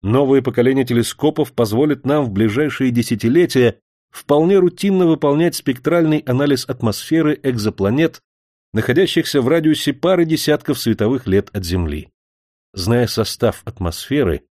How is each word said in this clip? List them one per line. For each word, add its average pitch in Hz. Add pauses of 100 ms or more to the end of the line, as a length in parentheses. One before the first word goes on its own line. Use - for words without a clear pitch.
Новые 131
поколения 131
телескопов 127
позволят 127
нам 143
в 113
ближайшие 123
десятилетия 120 (320)
вполне 165
рутинно 185
выполнять 160
спектральный 156
анализ 135
атмосферы 151
экзопланет, 117 (500)
находящихся 151
в 117
радиусе 151
пары 170
десятков 151
световых 117
лет 98
от 90
Земли. 82 (640)
Зная 113
состав -
атмосферы 92